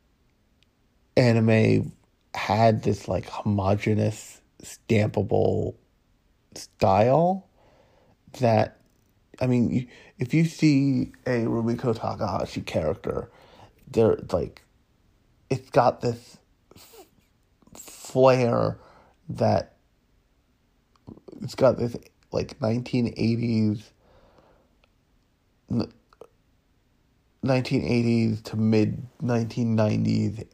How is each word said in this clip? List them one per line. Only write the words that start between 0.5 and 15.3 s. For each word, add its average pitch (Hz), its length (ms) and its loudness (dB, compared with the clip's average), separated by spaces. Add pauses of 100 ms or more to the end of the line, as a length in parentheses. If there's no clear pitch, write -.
anime 113 760 4 (420)
had 110 480 2
this, 107 260 -4
like, 87 180 -4
homogenous, 104 1120 -2 (220)
stampable 101 1120 -2 (800)
style 131 920 2 (880)
that, 113 420 2 (600)
I 127 60 -2
mean, 123 240 2
you, 127 160 -2 (320)
if 127 140 -6
you 160 120 4
see 139 680 2 (140)
a 120 180 -2
Rumiko 117 540 -2
Takahashi 107 600 -6
character, - 720 -4 (600)
they're, 107 280 2 (120)
like, 73 320 -4 (880)